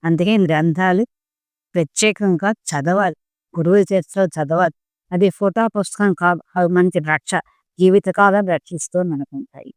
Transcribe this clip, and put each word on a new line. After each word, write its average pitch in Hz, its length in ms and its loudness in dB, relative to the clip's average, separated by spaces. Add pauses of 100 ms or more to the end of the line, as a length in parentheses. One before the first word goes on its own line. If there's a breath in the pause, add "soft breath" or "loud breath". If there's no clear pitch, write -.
అందుకే 170 320 0
ఈ - 20 2
గ్రంథాలు 180 680 0 (680)
ప్రత్యేకంగా 196 760 0
చదవాలి, 170 640 -2 (420)
గురువుల 170 220 2
చేతిలో 190 460 0
చదవాలి. 160 480 -2 (380)
అది 180 180 2
ఫోటో 202 380 -2
పుస్తకం 202 460 -2
కాదు, 175 280 0 (140)
అవి 180 120 2
మనకి 180 320 2
రక్ష, 156 360 -4 (440)
జీవితకాలం 196 680 2
రక్షిస్తూ 175 560 -4
మనకుంటాయి. 139 720 -10